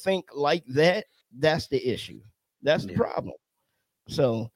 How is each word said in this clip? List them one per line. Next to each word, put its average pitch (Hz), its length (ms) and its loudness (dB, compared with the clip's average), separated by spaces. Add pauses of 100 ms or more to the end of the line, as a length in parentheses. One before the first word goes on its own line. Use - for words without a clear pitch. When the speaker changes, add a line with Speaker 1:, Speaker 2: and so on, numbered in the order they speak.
Speaker 1:
think 190 300 -2
like 147 340 0
that, 160 380 2 (320)
that's 156 300 2
the 131 200 0
issue. - 340 -6 (420)
That's 143 220 2
the 95 60 -8
Speaker 2:
Yeah. 90 60 -2
Speaker 1:
problem. - 380 -4 (720)
So 113 480 0